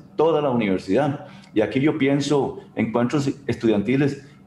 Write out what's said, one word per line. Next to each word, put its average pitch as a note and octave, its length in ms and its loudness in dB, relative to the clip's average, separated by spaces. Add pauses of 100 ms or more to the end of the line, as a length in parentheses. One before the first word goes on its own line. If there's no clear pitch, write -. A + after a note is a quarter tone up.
(160)
toda D#3 260 2
la C#3+ 100 0
universidad. A2+ 760 -2 (260)
Y G#2 80 2
aquí A#2 180 0
yo D3 180 2
pienso C#3 640 0 (160)
encuentros A#2+ 520 0 (200)
estudiantiles A#2 800 0 (200)